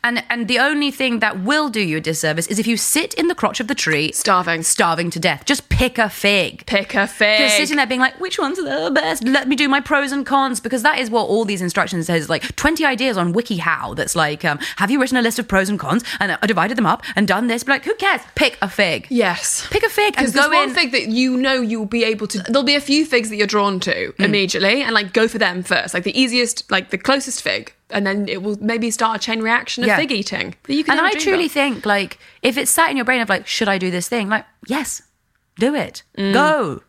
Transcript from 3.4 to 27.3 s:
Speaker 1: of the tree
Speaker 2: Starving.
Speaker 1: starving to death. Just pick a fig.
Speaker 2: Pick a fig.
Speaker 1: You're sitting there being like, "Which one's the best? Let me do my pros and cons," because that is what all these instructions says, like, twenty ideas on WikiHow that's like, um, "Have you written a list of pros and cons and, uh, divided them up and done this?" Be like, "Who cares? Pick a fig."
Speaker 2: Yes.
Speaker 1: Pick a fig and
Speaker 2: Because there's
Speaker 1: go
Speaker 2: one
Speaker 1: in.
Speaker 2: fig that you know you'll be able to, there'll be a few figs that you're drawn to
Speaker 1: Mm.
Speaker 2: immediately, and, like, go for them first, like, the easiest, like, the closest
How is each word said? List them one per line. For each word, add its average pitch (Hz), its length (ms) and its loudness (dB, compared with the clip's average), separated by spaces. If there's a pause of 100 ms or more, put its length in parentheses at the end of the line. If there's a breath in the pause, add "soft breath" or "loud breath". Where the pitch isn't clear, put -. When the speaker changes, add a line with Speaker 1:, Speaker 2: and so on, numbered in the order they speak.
Speaker 1:
of 220 80 -6
the - 80 -2
tree 156 360 0
Speaker 2:
Starving. 170 520 0
Speaker 1:
starving 170 460 0
to 170 100 -6
death. 156 240 0
Just - 240 -2
pick 247 300 2
a 220 120 2
fig. 202 560 0
Speaker 2:
Pick 196 300 -2
a 202 100 2
fig. 214 340 2
Speaker 1:
You're 214 100 4
sitting 208 260 2
there 269 100 2
being 254 140 -2
like, 262 180 0
"Which 370 220 -4
one's 311 180 -2
the 311 340 -2
best? 311 300 0
Let 262 240 2
me 285 80 2
do 277 140 2
my 277 120 4
pros 277 300 0
and 277 160 -2
cons," 269 320 0
because 233 240 -4
that 302 160 2
is 233 120 -4
what 220 140 2
all 220 200 2
these 196 180 -2
instructions 175 440 -2
says, 165 220 0
like, 165 280 -4
twenty 320 280 0
ideas 254 320 0
on 175 180 0
WikiHow 165 600 -2
that's 151 220 -2
like, 151 280 0
um, 147 140 -2 (180 loud breath)
"Have 196 140 2
you 277 100 4
written 254 160 2
a 240 60 2
list 226 160 0
of 240 80 -4
pros 190 220 2
and 208 100 -2
cons 165 240 0 (160 loud breath)
and, 196 140 0
uh, - 40 -2 (100)
divided 208 300 0
them 220 100 2
up 190 180 0 (100)
and 196 140 2
done 202 180 2
this?" 233 160 -2
Be 262 100 -4
like, - 120 0
"Who 415 100 0
cares? 381 280 0 (120)
Pick - 260 0
a 196 80 0
fig." 165 420 0
Speaker 2:
Yes. 208 600 0
Speaker 1:
Pick 427 140 2
a 440 60 2
fig - 260 2
and 269 100 2
Speaker 2:
Because 220 60 -2
there's 277 140 4
Speaker 1:
go 311 120 2
Speaker 2:
one 277 120 2
Speaker 1:
in. 247 40 -8
Speaker 2:
fig 311 160 2
that 254 180 0
you 254 280 2
know 262 240 2
you'll 220 260 -2
be 233 180 0
able 214 240 -2
to, - 120 -6
there'll 247 240 0
be 285 100 4
a 285 60 2
few 285 240 2
figs 240 240 0
that 214 80 -8
you're 208 100 2
drawn 202 340 0
to 95 380 -4
Speaker 1:
Mm. 190 60 2
Speaker 2:
immediately, 202 580 2
and, 233 120 -2
like, 208 180 0
go 226 160 4
for 226 100 -4
them 180 240 0
first, 175 300 0
like, 180 120 -4
the 208 140 -2
easiest, 247 520 0
like, 185 200 -2
the 196 80 -4
closest 269 440 -2